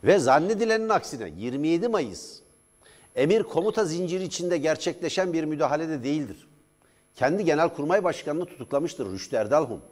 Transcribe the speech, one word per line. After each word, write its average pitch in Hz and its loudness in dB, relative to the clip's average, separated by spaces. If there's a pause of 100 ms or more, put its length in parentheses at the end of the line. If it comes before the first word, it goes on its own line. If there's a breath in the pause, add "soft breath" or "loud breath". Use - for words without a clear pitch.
Ve 107 8
zannedilenin 208 2
aksine 127 -2
yirmi 123 -4
yedi 170 2
Mayıs 151 -4 (760 soft breath)
emir 170 4
komuta 214 0
zinciri 175 -2
içinde 175 -2
gerçekleşen 165 -2
bir 160 0
müdahale 151 0
de 143 -4
değildir. 139 -4 (680 soft breath)
Kendi 170 0
Genelkurmay 165 2
Başkanı'nı 165 -2
tutuklamıştır 139 -4
Rüştü 95 -6
Erdalhun. 117 0 (120)